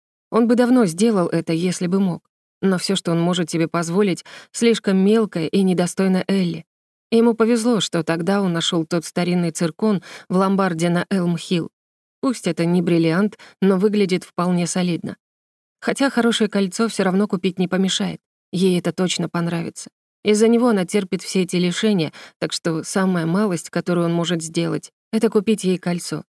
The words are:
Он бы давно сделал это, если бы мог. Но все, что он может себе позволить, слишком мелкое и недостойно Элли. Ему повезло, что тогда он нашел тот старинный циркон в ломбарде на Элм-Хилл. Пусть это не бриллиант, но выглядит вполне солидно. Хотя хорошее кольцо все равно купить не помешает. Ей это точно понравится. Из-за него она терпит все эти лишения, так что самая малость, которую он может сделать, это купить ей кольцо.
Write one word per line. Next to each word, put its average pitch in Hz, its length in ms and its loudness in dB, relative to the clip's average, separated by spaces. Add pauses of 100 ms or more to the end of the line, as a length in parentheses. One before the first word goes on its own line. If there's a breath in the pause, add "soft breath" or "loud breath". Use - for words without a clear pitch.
(300)
Он 226 180 2
бы 240 60 4
давно 247 320 4
сделал 185 420 2
это, 165 240 -2
если 175 340 -2
бы 190 140 0
мог. 175 280 -2 (340)
Но 190 160 2
все, 196 180 -2
что - 160 -2
он 170 80 2
может 175 300 0
себе 165 180 0
позволить, 170 560 -2 (260 loud breath)
слишком 220 460 2
мелкое 196 500 2
и - 160 2
недостойно 185 640 2
Элли. 180 380 -2 (460)
Ему 233 240 4
повезло, 226 460 2
что 170 220 -2
тогда 170 380 0
он 185 140 0
нашел 165 320 -2
тот 170 180 -2
старинный 175 460 -2
циркон 175 520 -2 (260 loud breath)
в 180 80 0
ломбарде 190 520 2
на 175 220 0
Элм-Хилл. 175 600 -2 (500)
Пусть - 260 -4
это 170 180 -2
не 175 160 2
бриллиант, 175 580 0 (220 loud breath)
но 190 160 4
выглядит 196 480 0
вполне 175 420 -2
солидно. 180 500 -4 (640)
Хотя 254 280 0
хорошее 226 400 2
кольцо 202 400 -2
все 202 160 -2
равно 190 240 2
купить 185 300 -2
не 185 100 0
помешает. 185 520 -2 (300)
Ей 180 280 2
это 170 140 -2
точно 175 360 -2
понравится. 170 640 -6 (340)
Из-за 214 240 4
него 233 200 4
она 196 180 2
терпит 196 360 -4
все - 200 -2
эти 180 140 -2
лишения, 175 560 0 (260 loud breath)
так 160 140 -4
что 160 320 -4
самая 185 420 0
малость, 180 420 -2
которую 175 380 -2
он 170 80 0
может 170 280 -2
сделать, 165 500 -6 (200)
это 220 160 0
купить 208 360 0
ей 185 120 0
кольцо. - 560 -6